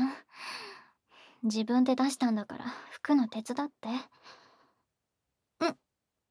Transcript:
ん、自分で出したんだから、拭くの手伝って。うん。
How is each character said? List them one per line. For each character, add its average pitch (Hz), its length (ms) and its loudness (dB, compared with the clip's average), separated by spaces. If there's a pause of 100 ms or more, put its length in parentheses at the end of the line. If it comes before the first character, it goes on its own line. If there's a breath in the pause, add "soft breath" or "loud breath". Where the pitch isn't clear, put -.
ん、 277 80 0 (1300 loud breath)
自 220 200 2
分 247 200 4
で 254 120 4
出 262 140 2
し 262 80 -4
た 240 140 2
ん 214 40 2
だ 208 100 -2
か - 120 -12
ら、 - 80 -8 (300 loud breath)
拭 - 60 -18
く 294 140 4
の 247 120 6
手 226 140 -6
伝 262 240 -4
っ 294 40 -6
て。 - 200 -12 (1700 soft breath)
う 330 80 2
ん。 - 100 -4 (520)